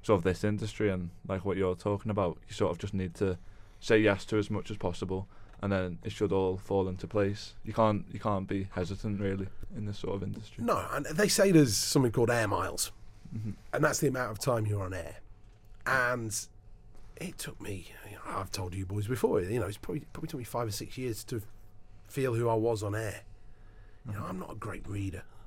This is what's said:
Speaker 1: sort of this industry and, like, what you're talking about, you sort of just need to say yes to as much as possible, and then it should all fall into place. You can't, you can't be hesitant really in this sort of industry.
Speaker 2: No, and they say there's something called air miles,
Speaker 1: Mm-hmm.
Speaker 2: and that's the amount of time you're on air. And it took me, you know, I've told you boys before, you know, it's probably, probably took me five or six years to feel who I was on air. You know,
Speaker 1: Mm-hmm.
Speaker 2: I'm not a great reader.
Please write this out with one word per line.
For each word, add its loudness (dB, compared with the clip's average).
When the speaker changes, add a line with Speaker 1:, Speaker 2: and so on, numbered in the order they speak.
Speaker 1:
sort 6
of 2
this 2
industry 2
and, -2
like, -2
what 0
you're 4
talking 0
about, 2
you -10
sort 2
of -2
just -6
need -2
to 2
say 6
yes 6
to 0
as 2
much -4
as -4
possible, -2
and 0
then 0
it -4
should 2
all 4
fall 2
into -6
place. 0
You -6
can't, 4
you -8
can't 0
be -2
hesitant -2
really 0
in -4
this -6
sort -2
of -4
industry. -6
Speaker 2:
No, 2
and -4
they 2
say 6
there's 10
something 4
called 4
air 4
miles, 0
Speaker 1:
Mm-hmm. -4
Speaker 2:
and 2
that's 4
the 4
amount 0
of -6
time 2
you're 0
on -4
air. -8
And 2
it -10
took -10
me, -8
you -12
know, -14
I've -6
told -4
you -2
boys -2
before, 4
you 0
know, 0
it's -6
probably, -4
probably -8
took -8
me -6
five -2
or -2
six -6
years -4
to -4
feel 0
who 4
I 6
was 2
on 0
air. -4
You -8
know, -4
Speaker 1:
Mm-hmm. -6
Speaker 2:
I'm -6
not -8
a -10
great -8
reader. -4